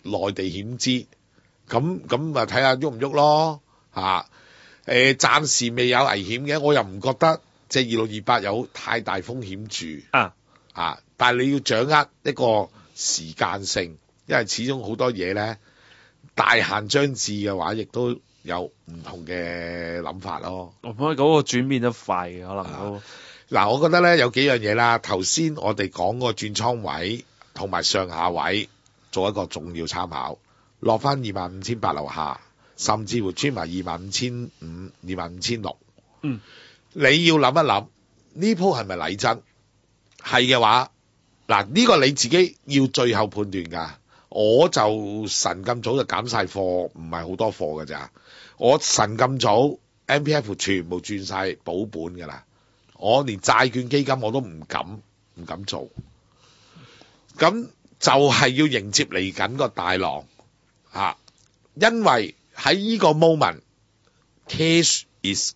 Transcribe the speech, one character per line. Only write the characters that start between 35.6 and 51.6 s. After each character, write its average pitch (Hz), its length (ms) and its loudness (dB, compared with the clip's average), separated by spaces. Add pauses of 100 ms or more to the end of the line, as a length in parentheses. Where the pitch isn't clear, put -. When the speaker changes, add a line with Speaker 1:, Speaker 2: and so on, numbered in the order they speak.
Speaker 1:
六。 90 140 -8 (460)
Speaker 2:
嗯。 127 180 -6 (540)
Speaker 1:
你 156 80 -6 (240)
要 160 100 8
諗 135 160 6
一 156 160 4
諗， 104 180 2 (460)
呢 214 240 0
鋪 175 240 2
係 110 60 -4
咪 95 100 -6
禮 85 200 -4
真？ 117 260 0 (800)
係 - 240 2
嘅 127 120 6
話， 117 320 4 (560)
嗱， 101 200 2
呢 165 180 4
個 226 180 6
你 135 100 4
自 131 160 -2
己 175 360 2
要 135 220 2
最 123 280 2
後 101 120 0
判 104 240 -6
斷 92 140 -6
㗎。 82 260 -8 (400)
我 117 400 6
就 107 580 0
神 92 360 -4
咁 120 180 -4
早 117 140 -2
就 127 80 0
減 107 240 -4
晒 113 180 -2
貨， 98 140 -6
唔 90 500 -4
係 82 180 -8
好 90 80 -8
多 107 160 -2
貨 78 300 -6
㗎 - 20 -10
咋。 71 260 -12 (460)
我 131 240 6
神 110 380 0
咁 131 200 2
早 120 400 4 (280)
，M 147 180 0
P 147 100 0
F 107 200 -2
全 92 340 -2
部 90 140 -6
轉 101 220 -8
晒 95 380 -4